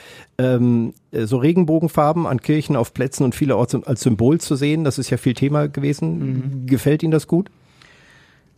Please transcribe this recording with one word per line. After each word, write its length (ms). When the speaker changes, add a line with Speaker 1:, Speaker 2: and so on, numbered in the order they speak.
Speaker 1:
ähm, 560
so 240
Regenbogenfarben 920
an 140
Kirchen, 340
auf 200
Plätzen 280
und 120
vielerorts 400
als 260
Symbol 400
zu 160
sehen. 260
Das 160
ist 120
ja 80
viel 160
Thema 340
gewesen. 920
Speaker 2:
Mhm. 40
Speaker 1:
Gefällt 360
Ihnen 100
das 140
gut? 240